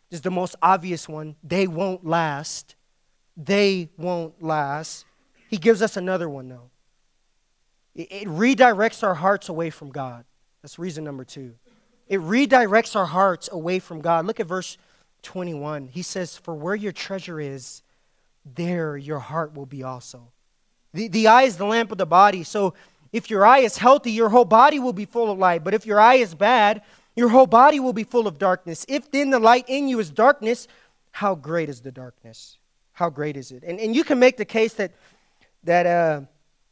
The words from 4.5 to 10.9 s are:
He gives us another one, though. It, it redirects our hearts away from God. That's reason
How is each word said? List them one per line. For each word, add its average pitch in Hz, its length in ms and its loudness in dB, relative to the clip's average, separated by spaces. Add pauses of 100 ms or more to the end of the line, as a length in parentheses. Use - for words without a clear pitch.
He 226 80 -6
gives 196 260 2
us 226 140 -2
another 180 320 -4
one, 135 200 -14
though. 127 220 -20 (1300)
It, 170 160 -16
it 202 160 -14
redirects 214 760 2
our 196 120 -2
hearts 185 340 -2
away 165 220 -6
from 147 200 -18
God. 127 340 -12 (380)
That's - 160 -20
reason 165 240 -10